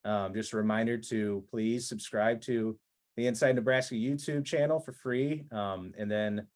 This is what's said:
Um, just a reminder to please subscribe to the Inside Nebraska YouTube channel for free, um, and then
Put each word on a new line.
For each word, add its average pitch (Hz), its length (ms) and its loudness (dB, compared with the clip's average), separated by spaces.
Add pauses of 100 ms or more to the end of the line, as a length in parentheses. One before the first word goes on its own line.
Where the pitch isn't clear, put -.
Um, 101 300 -2
just 107 180 -4
a 117 60 -2
reminder 113 400 2
to 104 500 -2
please 117 400 -2
subscribe 113 540 0
to 113 360 0 (380)
the 120 100 0
Inside 123 300 4
Nebraska 127 400 2
YouTube 143 500 -2
channel 156 340 2
for - 120 -12
free, 143 580 -2
um, 98 480 -4
and 104 120 -4
then 107 460 0